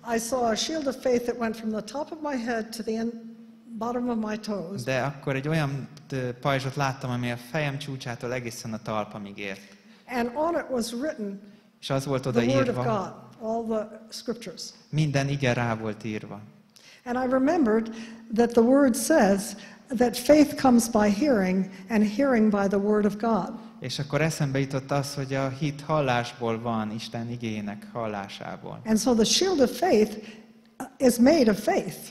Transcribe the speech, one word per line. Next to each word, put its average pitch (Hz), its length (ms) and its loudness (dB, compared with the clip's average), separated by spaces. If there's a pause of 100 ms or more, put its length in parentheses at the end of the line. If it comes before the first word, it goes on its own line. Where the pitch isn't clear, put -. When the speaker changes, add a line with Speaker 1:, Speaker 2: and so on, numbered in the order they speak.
(160)
Speaker 1:
I - 20 2
saw 240 260 -2
a 220 120 2
shield 311 300 -2
of 262 140 -2
faith 240 240 2
that 240 140 -4
went 220 180 -2
from 220 140 -4
the 214 120 -4
top 294 300 -8
of 320 60 -12 (140)
my 262 120 -2
head 226 320 -4
to 220 60 -10
the 220 160 -4
end, 233 140 -4 (680)
bottom 247 300 -2
of 233 80 0 (140)
my 214 80 -4
toes. 190 440 -6
Speaker 2:
De 131 180 0
akkor 143 360 -4
egy 135 120 -4
olyan, 139 400 -2 (220)
ö, 127 300 -4
pajzsot 135 360 0
láttam, 131 340 -2
ami 123 200 -2
a 120 60 -4 (140)
fejem 143 280 -2
csúcsától 131 540 -8
egészen 117 400 -8
a 107 100 -6
talpamig 104 560 -6
ért. 101 380 -10 (300)
Speaker 1:
And 240 280 -4
on 320 200 0
it 262 160 -4
was 233 220 -2
written 220 480 -6 (400)
Speaker 2:
És - 100 -10
az 135 140 0
volt 135 180 -2
Speaker 1:
the 139 80 -2
word 120 380 2
of 220 80 -2
Speaker 2:
odaírva, 123 60 -2
Speaker 1:
God, 208 300 -2 (380)
all 226 140 -4 (140)
the - 220 -8 (100)
scriptures. - 520 -10 (280)
Speaker 2:
minden 139 380 0
ige 139 240 0
rá 117 220 0
volt 110 300 -6
írva. 107 360 -8 (640)
Speaker 1:
And 247 200 -4
I 247 80 0
remembered 262 580 4 (440)
that 233 160 4
the 233 120 6
word 262 340 6
says 202 600 4 (400)
that 240 200 2
faith 294 440 6
comes 240 280 6
by 208 220 4
hearing, 196 600 2 (200)
and 214 140 4 (120)
hearing 240 340 4
by 196 180 2
the 202 100 2
word 208 260 2
of 208 120 2
God. 220 360 0 (280)
Speaker 2:
És 123 180 -6
akkor 143 220 -2
eszembe 151 380 0
jutott 135 320 -2
az, 139 240 -2
hogy 135 200 -6
a 135 140 0
hit 139 320 -4
hallásból 120 800 -2
van, 110 300 -2
Isten 113 400 -8
igéjének 107 640 -6
hallásából. 104 920 -8
Speaker 1:
And 220 140 2
so 247 160 2
the 220 100 4
shield 349 360 2
of - 180 4
faith 233 380 4 (840)
is 247 200 6
made 254 320 6
of - 120 0
faith. 339 340 -2 (140)